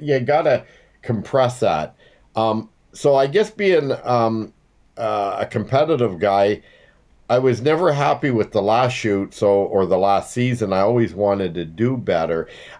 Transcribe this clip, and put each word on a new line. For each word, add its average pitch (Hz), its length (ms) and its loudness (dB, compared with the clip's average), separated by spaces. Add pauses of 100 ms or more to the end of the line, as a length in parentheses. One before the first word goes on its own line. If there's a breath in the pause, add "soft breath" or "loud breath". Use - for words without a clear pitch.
you 143 160 0
gotta 143 460 0 (360 soft breath)
compress 123 600 -2
that. 78 340 -2 (400 soft breath)
Um, 110 340 -2 (240)
so 143 220 2
I 135 100 4
guess 202 240 0
being, 170 420 2 (120)
um, 113 500 0 (440)
uh, 104 420 -2
a 101 80 -4
competitive 120 720 -2
guy, 101 420 2 (720 soft breath)
I 127 80 2
was 123 220 0
never 156 320 2
happy 143 360 0
with 110 220 0
the 104 100 0
last 117 300 2
shoot, 101 420 -4
so, 101 300 2
or 95 220 0
the 90 120 2
last 98 360 0
season. 123 400 -2
I 95 80 2
always 113 340 0
wanted 101 400 0
to 87 100 -6
do 107 320 -2
better. 82 500 -2 (320 loud breath)